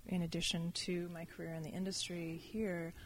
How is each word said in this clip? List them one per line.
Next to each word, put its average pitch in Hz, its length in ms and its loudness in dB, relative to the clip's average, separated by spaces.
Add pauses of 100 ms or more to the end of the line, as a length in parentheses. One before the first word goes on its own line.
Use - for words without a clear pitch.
in 180 160 4
addition 170 480 2 (160)
to 175 260 2
my 170 120 -4
career 165 280 -6
in 160 120 -4
the 151 60 -4
industry 175 720 0
here, 175 500 0 (120)